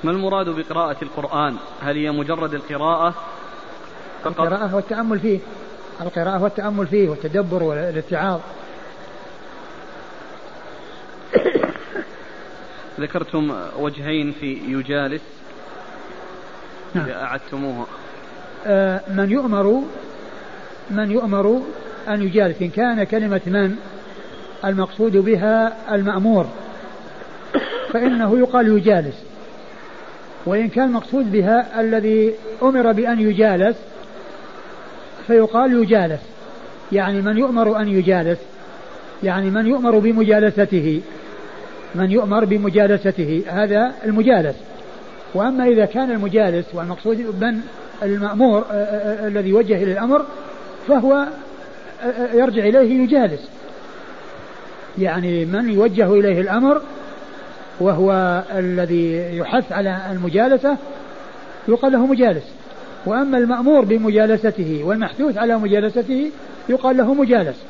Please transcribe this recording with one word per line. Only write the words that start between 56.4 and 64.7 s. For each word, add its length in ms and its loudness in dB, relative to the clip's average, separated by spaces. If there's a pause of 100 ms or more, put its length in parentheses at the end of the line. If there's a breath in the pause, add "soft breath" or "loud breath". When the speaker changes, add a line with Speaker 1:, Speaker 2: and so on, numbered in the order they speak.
Speaker 2:
الأمر 400 4 (960)
وهو 640 4 (140)
الذي 840 0
يحث 340 0
على 260 -2 (140)
المجالسة 680 2 (880)
يقال 240 4
له 140 6
مجالس، 380 4 (640)
وأما 320 2
المأمور 480 6
بمجالسته 1000 2